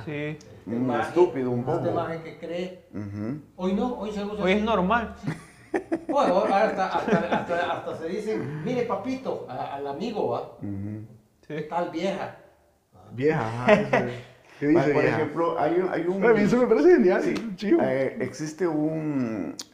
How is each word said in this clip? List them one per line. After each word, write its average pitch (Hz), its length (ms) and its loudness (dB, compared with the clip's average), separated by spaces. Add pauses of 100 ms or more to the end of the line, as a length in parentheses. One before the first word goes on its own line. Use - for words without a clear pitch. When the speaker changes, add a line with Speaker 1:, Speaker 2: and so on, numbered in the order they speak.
Speaker 1:
Sí. 156 60 -8
Speaker 2:
Este 147 640 -8
Speaker 3:
Un 127 120 0
Speaker 2:
maje, 113 200 0
Speaker 3:
estúpido, 143 440 4
un 123 100 -2
Speaker 2:
este 131 100 -2
Speaker 3:
bobo. 170 220 0
Speaker 2:
maje 165 280 -4
que 160 160 -14
cree. 180 560 -8
Speaker 3:
Ujú. 104 480 -6 (140)
Speaker 2:
Hoy 190 180 -2
no, 247 240 -2
hoy 208 140 -6
se 202 120 -6
usa 202 200 -6
Speaker 1:
Hoy 185 80 2
es 202 60 4
Speaker 2:
así. 214 80 0
Speaker 1:
normal. 214 580 0
Speaker 2:
Sí. - 60 -4 (760)
Bueno, 269 280 2
ahora 202 300 4
hasta, 190 200 0 (140)
hasta, 208 180 2 (220)
hasta, 175 320 -2
hasta 165 260 -6
se 160 100 -8
dicen, 160 560 -4
"Mire, 240 200 -2
papito", 202 680 -6
a, 135 240 -8
al 143 140 -8
amigo, 185 420 -4
¿va? 131 120 -2 (180)
Speaker 3:
Ujú. 104 480 -8 (400)
Speaker 1:
Sí. 151 80 -10
Speaker 2:
"¿Qué 151 80 -6
tal, 170 260 -4
vieja?". 170 480 -6 (760)
Speaker 4:
Vieja, 143 340 2
ajá, 120 260 4
eso 202 240 2
es. 123 160 -2 (460)
¿Qué 143 80 0
dice 151 140 6
Speaker 3:
Ah, 143 120 2
por 143 80 4
Speaker 4:
vieja? 123 160 2
Speaker 3:
ejemplo, 165 420 -2
hay 151 200 2
un, 185 100 2
hay 165 160 -2
un 190 180 0
Speaker 4:
A 233 100 8
mí 214 80 4
eso 208 160 4
me 247 100 4
parece 285 240 8
genial, 220 320 6
Speaker 3:
sí, 226 320 -2
Speaker 4:
chivo. 208 280 4
Speaker 3:
eh, 135 380 0
existe 151 460 -4
un, 151 880 -2 (180)